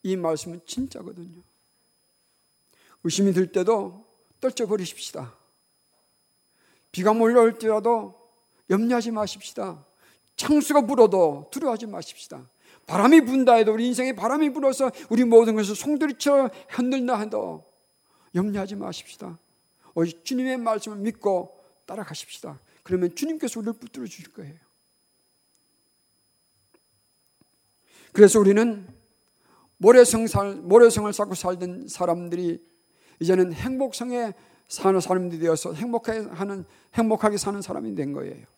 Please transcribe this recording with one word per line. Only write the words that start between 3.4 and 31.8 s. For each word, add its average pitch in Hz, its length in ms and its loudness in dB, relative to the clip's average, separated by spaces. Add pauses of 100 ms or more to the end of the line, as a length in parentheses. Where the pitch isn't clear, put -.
때도 196 560 -2 (340)
떨쳐버리십시다. 190 960 -6 (1600)
비가 196 200 0
몰려올 226 460 4
때라도 214 560 -2 (560)
염려하지 233 400 0
마십시다. 202 720 -8 (520)
창수가 294 460 2
불어도 185 680 2
두려워하지 233 360 -6
마십시다. 160 600 -18 (380)
바람이 247 360 6
분다 247 320 4
해도, 220 180 4
우리 226 140 -2
인생에 254 280 -2
바람이 262 380 -2
불어서 269 400 -2 (160)
우리 240 160 2
모든 226 300 6
것을 208 200 -2
송두리쳐 277 760 0 (180)
흔들나 247 500 -2
해도 208 460 -8 (720)
염려하지 196 420 -4
마십시다. - 640 -14 (560)
오직 165 300 -4
주님의 254 340 -4
말씀을 220 400 -6
믿고 196 640 -4 (220)
따라가십시다. - 720 -14 (220)
그러면 180 320 -4
주님께서 294 460 -6
우리를 220 140 -6
붙들어 247 320 -16
주실 - 280 -20
거예요. 156 200 -18 (3500)
그래서 208 260 8
우리는 202 480 2 (920)
모래성 226 480 8
살-, 202 300 -4
모래성을 208 560 6
쌓고 202 220 -4
살던 180 540 -8